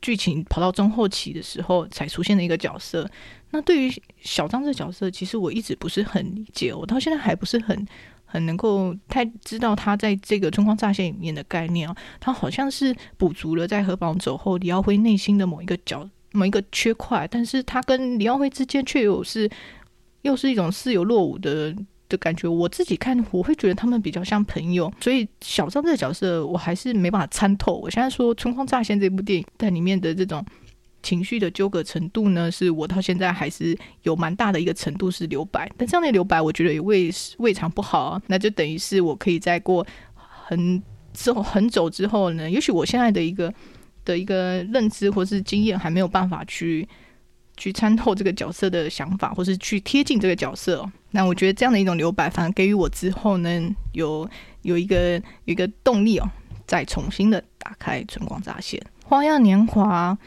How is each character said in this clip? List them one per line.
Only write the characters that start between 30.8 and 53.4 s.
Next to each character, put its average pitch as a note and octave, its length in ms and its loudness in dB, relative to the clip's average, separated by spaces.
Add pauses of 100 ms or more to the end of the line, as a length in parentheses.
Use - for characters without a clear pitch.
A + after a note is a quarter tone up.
情 F3 220 -2
绪 A#3 160 -4
的 F#3 100 2
纠 G3 200 0
葛 F3+ 120 -2
程 D#3+ 280 -4
度 G#3+ 200 2
呢， E3+ 220 2
是 F3+ 180 0
我 D#3 180 0
到 F#3 120 0
现 F#3 180 0
在 F3 140 0
还 D#3+ 180 -4
是 E3 260 -2 (280)
有 D#3+ 120 2
蛮 E3+ 200 -2
大 G#3+ 160 2
的 E3+ 80 2
一 E3+ 60 0
个 E3 80 2
程 - 220 -6
度 F#3+ 140 0
是 F3+ 180 -4
留 D#3 180 -2
白， - 320 -4
但 B3 100 -2
这 C4+ 80 0
样 F4 80 4
的 D4 80 4
留 F#3+ 120 6
白 E3+ 180 2
我 D#3 100 2
觉 E3+ 160 2
得 D3+ 60 2
也 D#3 80 -2
未， F#3+ 280 4 (280)
未 A#3 160 4
尝 E3+ 180 -4
不 - 100 -4
好 E3+ 220 0
啊。 D#3+ 240 -4
那 F#3+ 100 2
就 G3+ 140 2
等 E3 160 0
于 D#3 100 -6
是 F#3+ 240 0
我 D#3+ 140 2
可 - 160 0
以 E3 80 2
再 F3 200 0
过 F3+ 260 2 (280)
很， F3+ 680 -2 (320)
之 - 180 0
后， A#3 100 0
很 G3+ 280 2
久 E3 200 2
之 - 160 -2
后 G3+ 280 2
呢， D#3+ 160 -4
也 G3+ 100 2
许 D4+ 120 2
我 E3 140 2
现 A#3+ 140 2
在 A#3+ 120 4
的 F3+ 120 2
一 E3 80 -2
个， F3+ 200 -4 (520)
的 F3 140 0
一 F#3 60 -2
个 F#3 480 -2
认 A3+ 180 4
知 G3+ 200 0
或 G3 160 2
是 G3 160 0
经 G#3 220 0
验 G#3 140 2
还 F3+ 120 -2
没 E3+ 100 2
有 F#3 80 2
办 F#3 200 2
法 E3 180 -4
去， E3 420 -4 (720)
去 F#3+ 160 -6
参 G#3+ 220 4
透 A3+ 180 2
这 G3 100 -2
个 F#3+ 80 2
角 - 200 -6
色 F#3+ 180 0
的 E3+ 200 -2
想 E3 280 -6
法， - 160 -4
或 F#3 100 -4
是 F#3 140 0
去 G3+ 220 -4
贴 C#4 240 2
近 B3 160 0
这 F#3 80 2
个 F3+ 80 2
角 D3 200 -4
色 E3 240 -2
哦。 F#3+ 120 -8 (200)
那 G3 120 2
我 F3+ 100 4
觉 F#3 140 2
得 G3 60 4
这 B3 120 0
样 B3+ 60 4
的 G#3+ 80 4
一 G3 60 4
种 F3 100 2
留 E3 160 0
白， D#3+ 180 0
反 E3+ 160 -2
而 E3+ 60 0
给 G3 160 2
予 G3+ 60 4
我 F3+ 160 2
之 - 220 -4
后 G3 260 0
呢， E3+ 320 -2 (240)